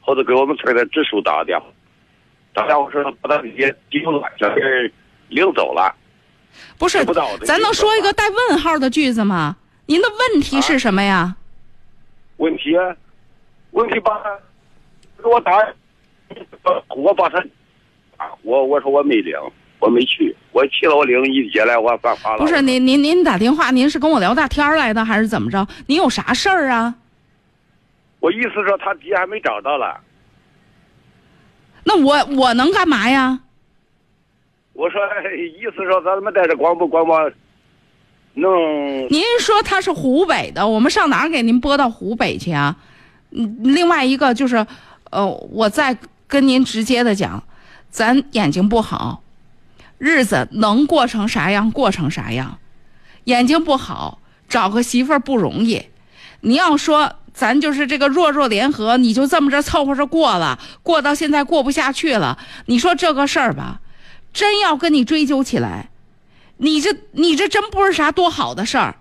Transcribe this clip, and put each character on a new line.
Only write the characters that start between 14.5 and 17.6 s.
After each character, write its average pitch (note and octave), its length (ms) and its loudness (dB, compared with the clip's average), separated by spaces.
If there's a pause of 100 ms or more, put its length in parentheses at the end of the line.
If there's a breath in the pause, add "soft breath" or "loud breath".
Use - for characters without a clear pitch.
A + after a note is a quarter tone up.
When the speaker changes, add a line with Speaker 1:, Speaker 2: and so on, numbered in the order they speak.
Speaker 1:
给 - 60 0
我 A#3+ 120 6
打， F3+ 120 -2 (1400)
我 G3 160 2
把 F3+ 160 2
他， F3 160 -2 (1000)